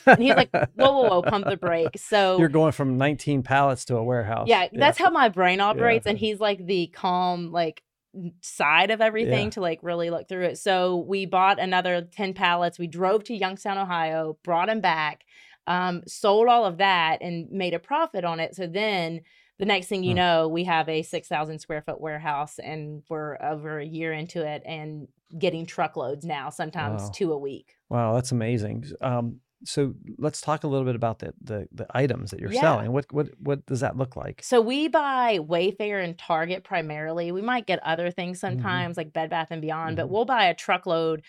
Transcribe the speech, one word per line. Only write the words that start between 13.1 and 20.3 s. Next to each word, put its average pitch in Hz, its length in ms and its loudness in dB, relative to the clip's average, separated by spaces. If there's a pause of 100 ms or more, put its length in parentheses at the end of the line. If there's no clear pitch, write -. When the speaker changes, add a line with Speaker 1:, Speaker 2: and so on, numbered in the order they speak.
Speaker 1:
to 240 100 -8
Youngstown, 196 440 -4
Ohio, 160 640 -2
brought 175 260 0
'em 220 120 0
back, 160 440 0 (420)
um, 180 400 -2
sold 220 420 4
all 240 160 6
of 175 140 -2
that 175 440 4
and 170 280 -6
made 180 240 -2
a 170 40 -4
profit 269 460 -2
on 165 160 -2
it. 165 140 -4
So 185 120 -8
then 170 560 -4 (360)
the 196 60 -4
next 196 220 0
thing 190 180 -2
you 180 80 0
Speaker 2:
Hmm. 175 40 2
Speaker 1:
know, 170 320 4